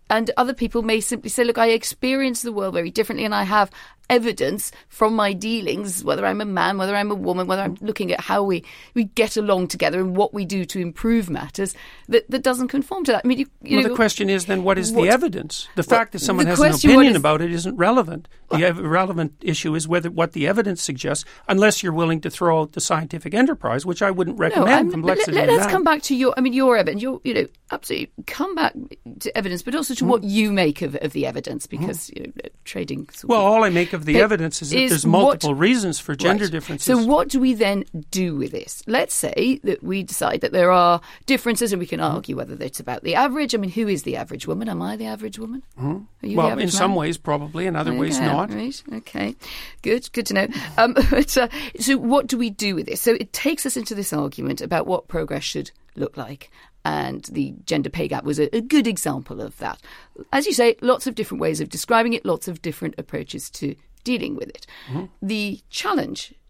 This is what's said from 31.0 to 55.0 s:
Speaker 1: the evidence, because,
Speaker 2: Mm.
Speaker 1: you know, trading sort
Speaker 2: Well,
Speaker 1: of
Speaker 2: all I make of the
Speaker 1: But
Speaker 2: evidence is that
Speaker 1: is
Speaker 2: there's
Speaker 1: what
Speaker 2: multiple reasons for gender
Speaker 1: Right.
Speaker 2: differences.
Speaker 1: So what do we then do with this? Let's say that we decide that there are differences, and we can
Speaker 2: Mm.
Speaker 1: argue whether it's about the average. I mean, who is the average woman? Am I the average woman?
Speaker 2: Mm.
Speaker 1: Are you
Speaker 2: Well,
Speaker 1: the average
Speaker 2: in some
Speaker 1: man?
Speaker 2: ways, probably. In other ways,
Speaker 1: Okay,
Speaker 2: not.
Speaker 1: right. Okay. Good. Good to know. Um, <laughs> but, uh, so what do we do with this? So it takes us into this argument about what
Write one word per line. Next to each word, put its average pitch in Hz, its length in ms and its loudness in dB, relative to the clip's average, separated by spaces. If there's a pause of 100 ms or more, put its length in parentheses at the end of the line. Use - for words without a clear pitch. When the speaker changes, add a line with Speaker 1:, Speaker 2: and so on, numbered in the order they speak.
Speaker 1:
the 143 140 -4
evidence, - 420 -8
because, 165 420 -8
Speaker 2:
Mm. - 80 -20
Speaker 1:
you - 160 -12
know, - 140 -14 (160)
trading - 460 -8
sort - 200 -10
Speaker 2:
Well, 226 100 6
Speaker 1:
of 196 60 4
Speaker 2:
all 220 180 6
I 196 60 2
make 175 220 2
of 160 120 -6
the 151 100 2
Speaker 1:
But - 80 8
Speaker 2:
evidence 170 380 0
is 143 100 -8
that 233 100 0
Speaker 1:
is 262 100 2
Speaker 2:
there's 151 160 2
Speaker 1:
what 165 40 6 (120)
Speaker 2:
multiple 156 320 4
reasons 190 460 2
for 147 160 -6
gender 190 280 2
Speaker 1:
Right. 175 60 -2
Speaker 2:
differences. 156 360 -6
Speaker 1:
So 240 200 4
what 294 220 4
do 269 100 0
we 254 160 4
then 202 300 0 (260)
do 180 240 -2
with 135 160 -4
this? - 380 -12
Let's - 260 0
say 247 480 0
that - 220 -2
we 190 180 -4
decide - 380 -2
that - 100 -2
there 180 220 4
are 175 280 6 (260)
differences, 233 460 0
and 185 60 0
we 175 80 -4
can 160 140 -6
Speaker 2:
Mm. 160 140 0
Speaker 1:
argue - 220 -6
whether 131 240 -8
it's - 200 -10
about - 240 -10
the 170 100 -2
average. 262 400 0
I 220 40 0
mean, 190 120 -4
who 220 160 -2
is 185 160 -2
the 127 140 -6
average - 320 -10
woman? 202 200 -4
Am 170 140 -6
I 208 140 -6
the 220 100 -10
average 214 320 -10
woman? 226 240 -12 (180)
Speaker 2:
Mm. 170 260 -6 (160)
Speaker 1:
Are - 40 -10
you - 100 -4
Speaker 2:
Well, 160 100 4
Speaker 1:
the 160 60 0
average - 120 -2
Speaker 2:
in 175 80 -2
some 190 180 2
Speaker 1:
man? 185 80 2
Speaker 2:
ways, 160 180 -2
probably. 151 500 -4
In 170 100 -2
other 151 180 -2
ways, 131 220 0
Speaker 1:
Okay, 131 100 0
Speaker 2:
not. 190 260 0
Speaker 1:
right. 226 300 -8 (120)
Okay. 220 420 -8 (460)
Good. 240 300 -2
Good 233 140 -2
to 202 80 -4
know. 196 120 2 (300)
Um, 240 180 6
<laughs> 262 160 6
but, 269 280 2
uh, 240 80 4 (320)
so 262 180 2
what 269 300 2
do 269 100 -2
we 226 140 -2
do 202 240 -4
with - 120 -4
this? - 140 -6
So 233 120 4
it - 200 -2
takes - 340 -2
us 254 100 -4
into 220 180 -8
this 202 180 -6
argument 143 480 -4
about 160 280 -2
what 185 180 -2